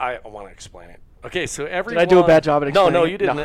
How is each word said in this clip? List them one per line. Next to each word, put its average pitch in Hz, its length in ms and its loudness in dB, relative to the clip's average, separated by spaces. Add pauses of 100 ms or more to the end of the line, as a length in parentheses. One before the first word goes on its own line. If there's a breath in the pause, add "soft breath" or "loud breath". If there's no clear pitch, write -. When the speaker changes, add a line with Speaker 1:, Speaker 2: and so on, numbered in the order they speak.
Speaker 1:
I, 127 240 -6
I 117 40 -20
wanna 104 200 -16
explain 90 420 -20
it. 90 100 -20 (240)
Okay, 147 220 -6
so 143 200 -10
everyone 180 380 -2
Speaker 2:
Did 180 80 2
I 185 40 8
do - 40 8
a 175 60 2
bad 160 160 6
job 147 220 0
at 143 100 -4
Speaker 1:
No, 190 140 4
no, 170 160 2
Speaker 2:
explaining? 170 80 -2
Speaker 1:
you 202 60 -10
did 202 80 -2 (100)
Speaker 2:
No. 147 80 -6